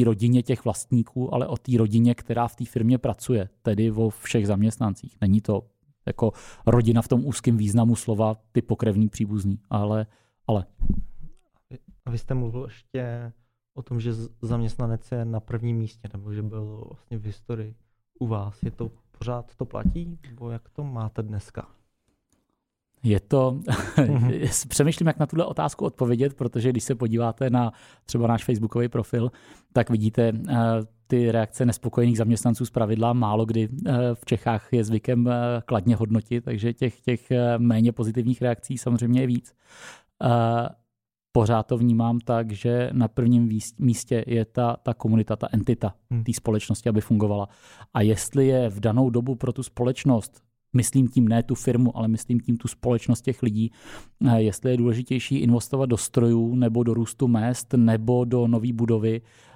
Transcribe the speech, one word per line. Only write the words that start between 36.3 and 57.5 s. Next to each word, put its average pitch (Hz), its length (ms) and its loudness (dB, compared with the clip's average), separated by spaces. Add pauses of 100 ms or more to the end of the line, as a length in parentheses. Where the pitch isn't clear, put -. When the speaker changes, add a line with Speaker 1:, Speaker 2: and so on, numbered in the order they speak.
Speaker 1:
takže 117 280 -2
těch, - 280 -4
těch, - 300 -2
eh, 120 260 2
méně 117 340 4
pozitivních 117 500 -2
reakcí 123 360 -4
samozřejmě 120 440 0
je 131 60 0
víc. 123 280 -4 (680)
Eh, 117 460 2 (640)
pořád 110 320 2
to 123 140 -2
vnímám 117 420 2
tak, 117 320 -2
že 120 420 -2
na 120 140 2
prvním 120 420 4
výs-, 107 300 -4
místě 117 480 0
je 117 180 0
ta, 120 380 -2
ta 117 100 -2
komunita, 110 420 0
ta - 160 -6
entita 110 440 0 (160)
Speaker 2:
Hmm. 120 120 -2
Speaker 1:
té 117 100 -2
společnosti, - 560 -2
aby 107 120 2
fungovala. 101 480 0 (440)
A - 80 0
jestli 110 460 2
je 127 220 2
v 101 100 -10
danou 117 300 2
dobu 120 260 -2
pro 123 180 -4
tu 131 100 -8
společnost, 123 800 0 (320)
myslím 127 340 4
tím 120 200 4
ne 113 160 2
tu 123 120 -2
firmu, 120 420 0
ale 113 100 -2
myslím 113 320 0
tím 117 180 -2
tu - 100 -6
společnost 120 540 -2
těch - 220 -4
lidí, 110 280 0 (560)
eh, 117 140 6
jestli 110 300 0
je 123 60 2
důležitější 123 600 0
investovat 120 480 2
do 120 120 0
strojů 117 580 2
nebo 120 280 2
do 117 100 0
růstu 117 340 -2
mezd 120 460 0